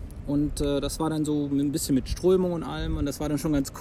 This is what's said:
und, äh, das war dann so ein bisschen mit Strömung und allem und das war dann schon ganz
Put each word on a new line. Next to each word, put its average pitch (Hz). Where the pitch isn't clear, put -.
und, 143
äh, 143
das 139
war 156
dann 156
so 147
ein 143
bisschen 147
mit 123
Strömung 185
und 165
allem 156
und 147
das 135
war 151
dann 147
schon 156
ganz 139